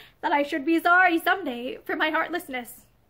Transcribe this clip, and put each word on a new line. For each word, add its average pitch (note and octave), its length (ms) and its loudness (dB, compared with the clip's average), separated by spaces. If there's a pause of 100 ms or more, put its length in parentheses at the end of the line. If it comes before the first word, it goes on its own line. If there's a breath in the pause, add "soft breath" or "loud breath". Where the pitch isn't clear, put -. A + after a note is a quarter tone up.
(220 loud breath)
that D#4 100 -2
I C#4+ 120 2
should C#4+ 220 -4
be E4 140 2
sorry F4 400 4
some F#4 240 -2
day B3 420 -8
for F#4+ 100 -4
my D#4 140 0
heartlessness. D4+ 760 -6 (240)